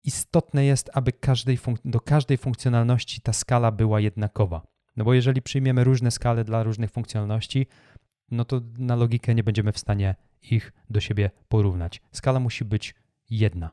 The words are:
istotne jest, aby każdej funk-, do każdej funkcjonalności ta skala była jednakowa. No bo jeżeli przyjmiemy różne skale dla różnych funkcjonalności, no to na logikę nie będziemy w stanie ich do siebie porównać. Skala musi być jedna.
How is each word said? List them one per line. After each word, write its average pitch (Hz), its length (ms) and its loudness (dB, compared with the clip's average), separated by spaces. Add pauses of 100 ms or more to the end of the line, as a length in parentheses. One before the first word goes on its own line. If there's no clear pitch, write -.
istotne - 600 0
jest, 139 280 0
aby 123 200 0
każdej 127 460 0
funk-, 120 260 -4
do 113 160 -2
każdej 143 380 2
funkcjonalności 120 800 0
ta 113 120 -2
skala 120 400 0
była 107 280 2
jednakowa. 104 640 -2 (340)
No 110 80 -2
bo 123 100 4
jeżeli 127 280 2
przyjmiemy 131 420 0
różne 123 260 4
skale 117 340 0
dla 110 180 0
różnych 110 280 -2
funkcjonalności, 110 760 -2 (640)
no 120 140 -2
to 127 160 -2 (180)
na 123 180 0
logikę 117 380 2
nie 113 80 4
będziemy 104 300 0
w - 60 -10
stanie 98 360 0 (280)
ich - 300 -2 (180)
do 107 100 0
siebie 101 300 -2 (180)
porównać. 92 540 0 (100)
Skala 131 280 -2
musi 117 240 -4
być 104 300 -4 (360)
jedna. 95 420 0